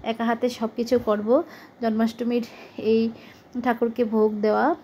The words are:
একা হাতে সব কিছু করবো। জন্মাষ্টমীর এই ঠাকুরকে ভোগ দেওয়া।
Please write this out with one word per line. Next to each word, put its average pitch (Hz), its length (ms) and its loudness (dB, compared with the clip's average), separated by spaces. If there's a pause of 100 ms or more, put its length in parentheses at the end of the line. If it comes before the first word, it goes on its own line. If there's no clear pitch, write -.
(120)
একা 226 180 -4
হাতে 233 160 -2 (120)
সব 226 200 -4
কিছু 240 180 0 (120)
করবো। 214 260 2 (480)
জন্মাষ্টমীর 226 600 0 (480)
এই 226 80 4 (640)
ঠাকুরকে 240 380 0 (120)
ভোগ 214 160 4 (140)
দেওয়া। 214 220 2 (180)